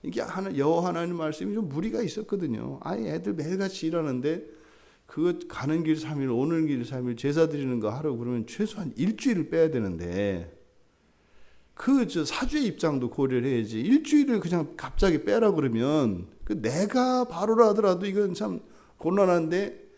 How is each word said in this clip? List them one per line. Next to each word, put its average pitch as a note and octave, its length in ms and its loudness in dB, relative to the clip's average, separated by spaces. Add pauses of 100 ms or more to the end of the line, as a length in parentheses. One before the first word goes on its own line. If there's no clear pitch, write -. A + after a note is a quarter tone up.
이게 A#2 180 -6
하나-, F#3+ 360 -6
여호와 E3 300 2
하나님 E3+ 300 -2
말씀이 E3 380 -4
좀 G#3+ 140 -2
무리가 A3 340 -4
있었거든요. C#3 800 -4
아예 G3 320 -4
애들 F3+ 200 -4
매일같이 F#3 520 -4
일하는데 D#3 600 -2 (600)
그 E3+ 320 -2 (100)
가는 D#3 340 -2
길 D#3 140 2
삼 D3+ 240 -6
일, C3+ 100 0
오는 D#3 360 0
길 C3 180 -2
삼 B2 240 -6
일, A#2+ 80 -4
제사 D3 320 2
드리는 C3+ 320 -2
거 G#2+ 80 -2
하러 C#3 260 -2
그러면 A#2+ 320 -4
최소한 G3 500 -6
일주일을 F#3+ 520 0
빼야 D#3+ 220 4
되는데 F2+ 840 -2 (1200)
그 B3+ 320 2
저 E3 180 -2
사주의 C#4 420 -2
입장도 C#3 440 0
고려를 B2+ 380 0
해야지. A2+ 320 -2
일주일을 C#4 600 4
그냥 E3+ 360 -2
갑자기 - 480 2
빼라 G#3 280 4
그러면 B2 760 0 (160)
그 A2 160 -4
내가 B3 640 0
바로라 A3 440 4
하더라도 G3+ 360 6
이건 G3 300 0
참 F#3+ 260 -6 (380)
곤란한데 F3+ 1000 2